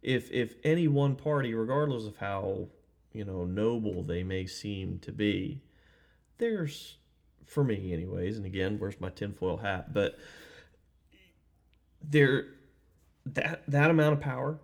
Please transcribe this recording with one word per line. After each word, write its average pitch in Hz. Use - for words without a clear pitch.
if, 127
if 117
any 160
one 139
party, 135
regardless 127
of 104
how, 98
you 107
know, 95
noble 104
they 85
may 95
seem 95
to -
be, 104
there's, 202
for 147
me 98
anyways, 90
and 101
again, 95
where's 98
my 92
tinfoil 92
hat? 95
But -
there, 143
that, -
that 143
amount 151
of 143
power 139